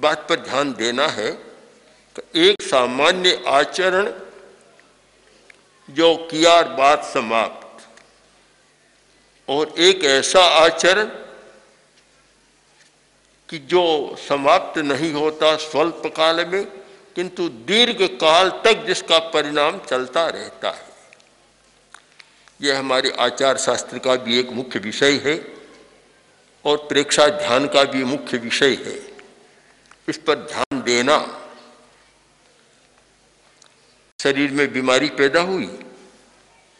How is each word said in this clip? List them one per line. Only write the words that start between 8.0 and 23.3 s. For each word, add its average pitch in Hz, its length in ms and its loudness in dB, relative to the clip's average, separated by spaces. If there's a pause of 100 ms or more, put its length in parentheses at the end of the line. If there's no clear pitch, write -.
और 147 280 -2
एक 185 260 4
ऐसा 135 380 4
आचरण 170 640 4 (2500)
कि 170 80 -12
जो 151 580 0 (140)
समाप्त 147 480 2
नहीं 147 360 -2
होता 156 420 0
स्वल्प 156 500 -2
काल 160 400 0
में, 190 360 -8 (340)
किंतु 180 340 -6
दीर्घ 190 520 0
काल 175 480 4
तक - 360 0
जिसका 170 340 0
परिणाम 147 600 -2
चलता 131 480 -4
रहता 104 440 -8
है। - 140 -18 (1800)
यह 139 180 0
हमारे 131 400 -2
आचार 127 380 0